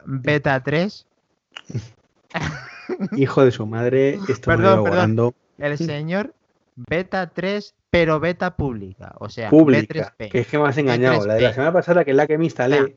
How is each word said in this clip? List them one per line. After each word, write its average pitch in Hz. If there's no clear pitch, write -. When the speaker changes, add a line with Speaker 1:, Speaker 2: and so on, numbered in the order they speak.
Speaker 1:
Beta 135
tres. 160
Speaker 2:
<laughs> -
Hijo 139
de 127
su 113
madre, 123
esto -
me 170
Speaker 1:
Perdón, 170
Speaker 2:
lo -
Speaker 1:
perdón. 190
Speaker 2:
guardando. 110
Speaker 1:
El 147
señor 165
Beta 180
tres, 196
pero 160
beta 180
pública, 104
o 110
sea, 110
Speaker 2:
Pública, 147
Speaker 1:
B 107
tres -
P. 110
Speaker 2:
que 123
es 113
que 147
me 147
has 135
engañado, 127
la 113
de 101
la 107
Speaker 1:
B 117
tres 120
P. 113
Speaker 2:
semana 143
pasada, 175
que 139
es 135
la 151
que 151
me 165
instalé, 139
Speaker 1:
Ah. 135